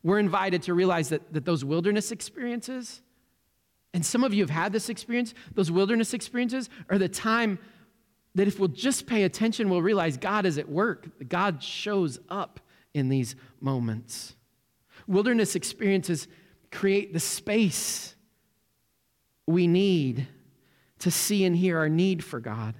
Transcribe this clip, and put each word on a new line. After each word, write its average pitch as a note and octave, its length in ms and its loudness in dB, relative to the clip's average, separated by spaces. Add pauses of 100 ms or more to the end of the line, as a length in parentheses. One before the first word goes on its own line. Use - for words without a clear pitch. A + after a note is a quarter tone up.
We're F#3+ 160 4
invited F#3+ 440 0
to F3+ 100 -2
realize E3+ 360 2
that, D#3+ 240 -6
that D3+ 120 -4
those D#3 200 0
wilderness F#3+ 460 0
experiences, A#3+ 880 -10 (920)
and E3+ 120 0
some B3 180 0
of A#3+ 100 0
you G3+ 100 4
have D3+ 60 0
had E3+ 220 -2
this A3 180 -2
experience, A#3 440 -4 (200)
those F3 180 6
wilderness G3+ 420 4
experiences B3 560 -4 (200)
are F#3+ 80 2
the F#3+ 120 2
time A3 500 0 (760)
that G3 120 4
if G3 120 -2
we'll F#3+ 100 2
just C4 360 -2
pay G#3+ 180 2
attention, G#3+ 460 0
we'll F3+ 120 2
realize E3 360 2
God G3 280 0
is D#3 120 2
at D3 120 -6
work. F#3 380 -2 (200)
God F3 340 -2
shows F#3+ 580 -4 (100)
up F#3+ 300 -8 (340)
in C3+ 160 0
these C3 260 0 (240)
moments. A#2+ 760 -6 (720)
Wilderness G#3 480 2
experiences F#3 720 -2 (440)
create G3 420 0
the E3 60 -2
space - 960 -2 (1300)
we E3+ 220 4
need E3 600 2 (720)
to F3 120 0
see G3+ 340 0
and F3+ 100 2
hear F3 220 2
our D#3 120 2
need E3+ 340 2
for C3 160 -10
God. A2 400 -8